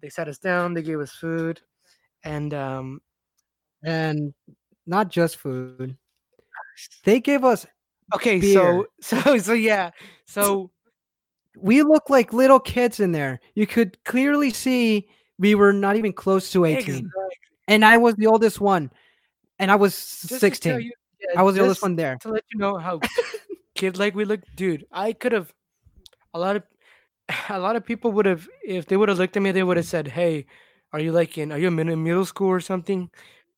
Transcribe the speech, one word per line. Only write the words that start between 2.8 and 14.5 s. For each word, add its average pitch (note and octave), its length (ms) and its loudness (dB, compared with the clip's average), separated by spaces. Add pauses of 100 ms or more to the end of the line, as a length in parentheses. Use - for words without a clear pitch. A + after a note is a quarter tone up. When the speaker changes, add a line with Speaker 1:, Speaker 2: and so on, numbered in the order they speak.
Speaker 2:
And D#3 500 -4 (540)
not F#3 220 -2
just E3+ 280 -2
food. B2+ 600 -10 (1080)
They A3+ 160 4
gave C#4 240 0
us A#3+ 200 2 (500)
Speaker 1:
Okay, G3 240 0
Speaker 2:
beer. G3 140 2
Speaker 1:
so, F3+ 400 4
<laughs> - 80 -20
so, C4 380 2
so, G3 140 -2
yeah. G#3+ 380 0 (340)
So G3+ 460 -4 (880)
Speaker 2:
We A#3+ 260 4
looked D4+ 260 4
like B3+ 240 2
little C4 260 6
kids B3 400 -2
in F#3 140 0
there. C#3 260 -4 (160)
You G#3 120 0
could A3+ 380 -2
clearly C#4+ 460 0